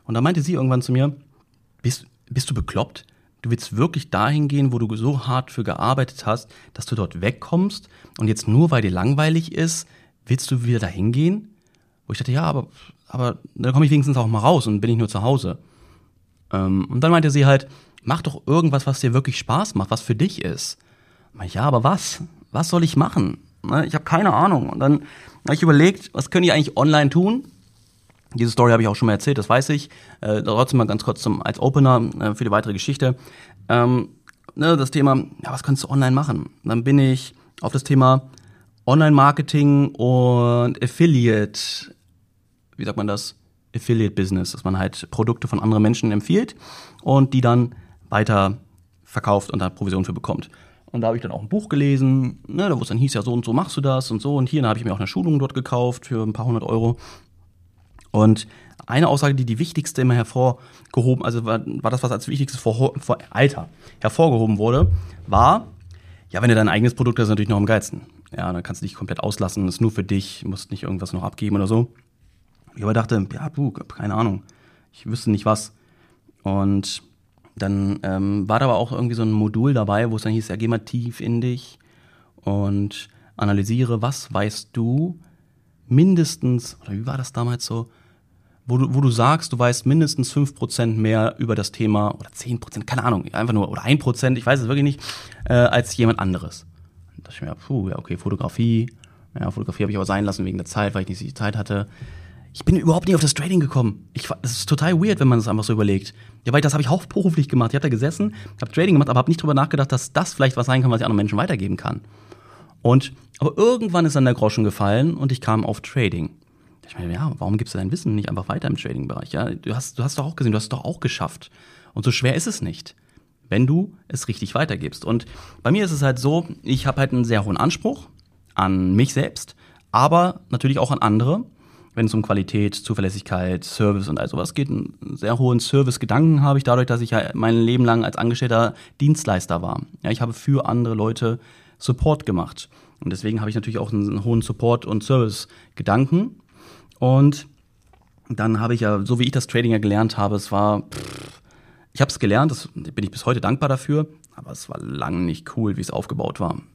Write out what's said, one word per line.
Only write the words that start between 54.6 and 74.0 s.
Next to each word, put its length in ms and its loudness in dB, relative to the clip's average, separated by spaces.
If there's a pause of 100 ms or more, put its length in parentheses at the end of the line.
Dann 80 0
habe 100 -2
ich 60 -8
mir 80 -2
auch 40 -4
eine 100 -4
Schulung 320 0
dort 140 -4
gekauft 540 -4
für 160 -4
ein 100 -4
paar 120 -6
hundert 180 -2
Euro. 340 0 (1120)
Und 360 4 (400)
eine 200 2
Aussage, 280 2
die 100 0
die 140 -2
wichtigste 420 -4
immer 140 4
hervorgehoben, 1080 0
also 220 -4
war, 200 -2
war 260 -4
das, 100 -2
was 100 -2
als 160 -6
wichtigstes 320 -4
vor, 380 0
vor, 200 -4 (120)
Alter 400 0 (300)
hervorgehoben 580 2
wurde, 340 2 (360)
war, 400 4 (640)
„Ja, 100 -4
wenn 80 4
du 60 6
dein 140 4
eigenes 260 2
Produkt 240 0
hast, 60 2
ist 40 2
natürlich 200 0
noch 80 2
am 100 2
geilsten. 340 0 (340)
Ja, 180 -6
dann 100 -8
kannst 180 -12
du 40 -6
dich 100 -10
komplett 240 -8
auslassen, 480 -2
ist 140 -6
nur 100 4
für 120 -4
dich, 420 -4
musst 260 -8
nicht 120 -10
irgendwas 300 -6
noch 100 -6
abgeben 320 -4
oder 120 0
so.“ 260 2 (800)
Ich 80 -10
aber 100 0
dachte, 400 0
„Ja, 160 -10
du, 220 -4
keine 440 -8